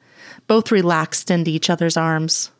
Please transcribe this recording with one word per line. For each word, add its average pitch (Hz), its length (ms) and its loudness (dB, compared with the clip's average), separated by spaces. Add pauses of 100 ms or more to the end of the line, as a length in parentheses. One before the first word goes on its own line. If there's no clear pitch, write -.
(480)
both 220 240 2
relaxed 170 580 0
into 170 220 0
each 156 180 -2
other's 170 280 0
arms. 160 640 -2